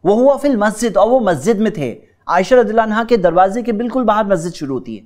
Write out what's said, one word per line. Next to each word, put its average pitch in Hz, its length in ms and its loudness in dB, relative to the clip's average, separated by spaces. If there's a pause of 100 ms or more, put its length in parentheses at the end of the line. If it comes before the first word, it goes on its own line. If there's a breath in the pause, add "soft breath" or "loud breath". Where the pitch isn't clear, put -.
"वहुवा 247 320 4
फ़िल 277 200 0
मस्जिद", 208 400 -2
और 202 100 4
वो 254 120 2
मस्जिद 190 400 0
में 214 140 -2
थे। 131 420 -10 (120)
आयशा 185 280 2
रदियल्लाहु 220 340 2
अन्हा 220 140 -2
के 233 140 0
दरवाजे 185 460 2
के 233 80 -4
बिल्कुल 240 320 -4
बाहर 214 220 0
मस्जिद 175 280 -2
शुरू 139 200 -8
होती 120 220 -8
है। 98 100 -16